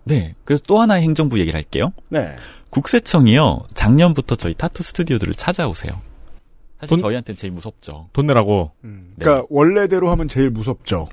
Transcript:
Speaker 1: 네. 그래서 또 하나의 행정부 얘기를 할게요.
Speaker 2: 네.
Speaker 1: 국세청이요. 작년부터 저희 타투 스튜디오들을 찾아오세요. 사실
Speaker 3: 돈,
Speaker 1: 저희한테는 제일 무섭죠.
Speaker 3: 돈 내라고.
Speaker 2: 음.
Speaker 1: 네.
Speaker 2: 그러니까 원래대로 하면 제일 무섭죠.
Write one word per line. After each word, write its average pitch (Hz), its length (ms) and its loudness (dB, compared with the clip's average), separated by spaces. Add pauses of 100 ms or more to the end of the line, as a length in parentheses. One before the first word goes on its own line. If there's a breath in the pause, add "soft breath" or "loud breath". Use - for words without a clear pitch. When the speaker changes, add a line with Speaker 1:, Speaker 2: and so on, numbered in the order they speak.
Speaker 1:
네. 90 300 -2 (100)
그래서 143 220 0
또 208 140 4
하나의 208 220 4
행정부 151 360 0
얘기를 80 200 0
할게요. 76 340 -4 (160)
Speaker 2:
네. 98 280 -4 (340 loud breath)
Speaker 1:
국세청이요. 139 1040 2
작년부터 139 600 4
저희 165 180 -4
타투 - 280 -6
스튜디오들을 131 520 -2
찾아오세요. 104 580 -6 (880)
사실 151 80 -16
Speaker 3:
돈, 165 120 2
Speaker 1:
저희한테는 117 360 -4
제일 95 160 -10
무섭죠. 82 600 -16
Speaker 3:
돈 143 140 0
내라고. 104 420 2 (140)
Speaker 2:
음. 95 320 -18
Speaker 1:
네. - 80 -12
Speaker 2:
그러니까 139 260 2
원래대로 175 600 2
하면 165 160 0
제일 135 220 0
무섭죠. 110 640 -6